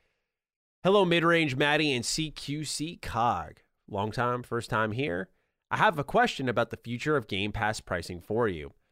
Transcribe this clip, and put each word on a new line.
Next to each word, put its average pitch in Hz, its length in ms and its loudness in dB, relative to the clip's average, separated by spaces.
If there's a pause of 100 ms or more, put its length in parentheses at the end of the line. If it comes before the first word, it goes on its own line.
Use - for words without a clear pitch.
(840)
"Hello, 196 200 6
Mid-Range 165 520 4
Maddie 147 360 2
and 120 120 -2
C 156 260 -2
Q 147 340 -8
C 151 360 -8
Cog. 101 600 -2 (280)
Long 104 240 -2
time, 123 300 -2
first 120 280 -6
time 110 220 2
here. 147 360 -4 (420)
I 117 80 -2
have 175 200 4
a 139 60 0
question 190 440 2
about 117 220 0
the - 60 -12
future 123 400 -2
of 131 120 -2
Game 101 240 -2
Pass 107 280 -2
pricing 87 400 -6
for 113 280 0
you. 76 240 -8 (200)